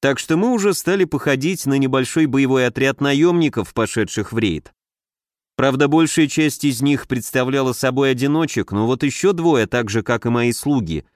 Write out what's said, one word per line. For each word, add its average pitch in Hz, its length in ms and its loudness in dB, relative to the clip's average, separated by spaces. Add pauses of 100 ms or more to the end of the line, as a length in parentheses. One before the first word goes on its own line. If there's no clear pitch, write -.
так 135 180 0
что - 160 -2
мы 220 160 2
уже 202 220 2
стали 185 320 0
походить 147 600 -2
на 139 120 2
небольшой 135 480 0
боевой 131 420 2
отряд 131 320 -2
наёмников, 143 720 0
пошедших 110 600 -4
в 110 40 -4
рейд. 92 360 -2 (840)
Правда, 135 320 2
большая 156 400 2
часть 151 380 -2
из 123 160 0
них 139 260 0
представляла 131 680 -2
собой 135 380 0
одиночек, 139 600 -2
но 104 160 0
вот 127 160 -2
ещё 175 300 0
двое, 165 340 2
так 120 220 -2
же, 107 140 -2
как 117 220 -2
и 117 40 0
мои 120 220 2
слуги, 101 540 -2 (100)